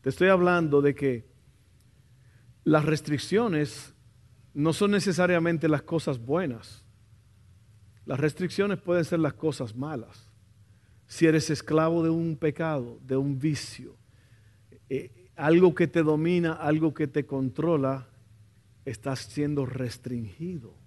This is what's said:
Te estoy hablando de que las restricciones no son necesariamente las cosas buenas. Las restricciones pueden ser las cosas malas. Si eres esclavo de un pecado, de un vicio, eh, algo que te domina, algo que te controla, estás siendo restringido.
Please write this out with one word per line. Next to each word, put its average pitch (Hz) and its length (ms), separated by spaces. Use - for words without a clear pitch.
Te - 80
estoy 180 200
hablando 175 540
de 143 140
que 127 320
las 151 200
restricciones 151 1080
no 156 140
son 202 180
necesariamente 170 800
las 151 140
cosas 151 360
buenas. 131 680
Las 139 140
restricciones 180 600
pueden 175 260
ser 165 160
las 151 140
cosas 127 420
malas. 131 560
Si - 200
eres 160 220
esclavo 160 540
de 165 80
un 165 260
pecado, 147 680
de 131 120
un 139 220
vicio, 131 580
eh, - 480
algo 170 400
que 175 100
te 165 160
domina, 160 520
algo 156 380
que 151 140
te 143 180
controla, 135 840
estás 131 360
siendo 147 440
restringido. 123 1080